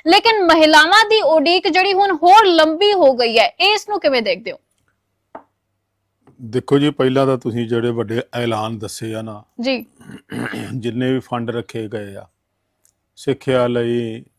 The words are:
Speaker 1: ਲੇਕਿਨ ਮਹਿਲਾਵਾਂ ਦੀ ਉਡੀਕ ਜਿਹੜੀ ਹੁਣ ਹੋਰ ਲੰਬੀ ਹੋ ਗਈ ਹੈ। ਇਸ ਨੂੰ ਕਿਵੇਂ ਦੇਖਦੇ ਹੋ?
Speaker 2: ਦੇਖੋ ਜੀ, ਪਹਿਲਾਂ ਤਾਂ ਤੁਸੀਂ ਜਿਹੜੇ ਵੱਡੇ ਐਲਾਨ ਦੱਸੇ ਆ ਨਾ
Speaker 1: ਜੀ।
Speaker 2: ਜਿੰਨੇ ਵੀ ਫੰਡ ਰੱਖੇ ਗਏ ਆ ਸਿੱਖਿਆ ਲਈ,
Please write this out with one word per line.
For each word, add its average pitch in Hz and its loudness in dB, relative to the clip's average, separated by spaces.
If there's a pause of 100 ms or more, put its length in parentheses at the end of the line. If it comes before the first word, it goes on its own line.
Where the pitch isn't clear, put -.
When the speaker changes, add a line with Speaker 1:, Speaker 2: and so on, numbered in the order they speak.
Speaker 1:
ਲੇਕਿਨ 415 2
ਮਹਿਲਾਵਾਂ 320 4
ਦੀ 427 2
ਉਡੀਕ 320 2
ਜਿਹੜੀ 370 0
ਹੁਣ 381 0
ਹੋਰ 403 8
ਲੰਬੀ 330 2
ਹੋ 330 4
ਗਈ 233 0
ਹੈ। 208 2
ਇਸ 403 0
ਨੂੰ 403 -4
ਕਿਵੇਂ 269 0
ਦੇਖਦੇ 196 -6
ਹੋ? - -14 (1900)
Speaker 2:
ਦੇਖੋ 123 -2
ਜੀ, 147 2
ਪਹਿਲਾਂ 135 0
ਤਾਂ 131 0
ਤੁਸੀਂ 120 -6
ਜਿਹੜੇ 117 -2
ਵੱਡੇ 113 -6 (120)
ਐਲਾਨ 113 -6
ਦੱਸੇ 110 -12
ਆ 110 -10
ਨਾ 107 -16 (160)
Speaker 1:
ਜੀ। 240 -6 (880)
Speaker 2:
ਜਿੰਨੇ 123 -4
ਵੀ 131 -2
ਫੰਡ 117 -8
ਰੱਖੇ 113 -10
ਗਏ 101 -12
ਆ 101 -18 (920)
ਸਿੱਖਿਆ 131 -2
ਲਈ, 120 -4 (140)